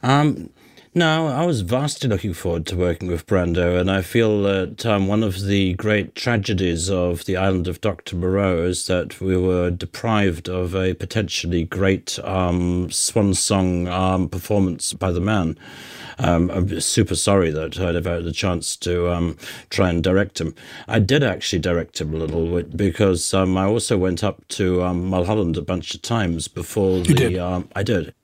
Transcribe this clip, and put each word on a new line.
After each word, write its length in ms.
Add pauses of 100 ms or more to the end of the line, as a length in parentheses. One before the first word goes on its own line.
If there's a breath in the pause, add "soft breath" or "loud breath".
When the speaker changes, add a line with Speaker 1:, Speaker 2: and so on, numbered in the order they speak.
Speaker 1:
Um, 460 (460 loud breath)
no, 320
I 180
was 160
vastly 480
looking 240
forward 360
to 80
working 320
with 180
Brando, 520
and 120
I 100
feel 440
that, 420
um, 220
one 140
of 200
the 320
great 400
tragedies 760
of 380
the 100
island 320
of 140
Doctor 340
Moreau 460
is 240
that 340
we 160
were 340
deprived 760
of 260
a 200
potentially 680
great, 600
um, 680
swan 440
song, 540
um, 420
performance 640
by 180
the 80
man. 380 (600 loud breath)
Um, 300
I'm 300
super 340
sorry 380
that 260
I 140
never 240
had 80
the 80
chance 460
to, 300
um, 280 (340 loud breath)
try 200
and 120
direct 380
him. 120 (360 loud breath)
I 100
did 240
actually 380
direct 400
him 120
a 40
little 400
bit 200
because, 560
um, 240
I 100
also 300
went 280
up 240
to, 340
um, 260
Mulholland 480
a 60
bunch 320
of 80
times 460
before 500
Speaker 2:
You 60
Speaker 1:
the, 100
Speaker 2:
did? 240
Speaker 1:
um, 380
I 80
did. 400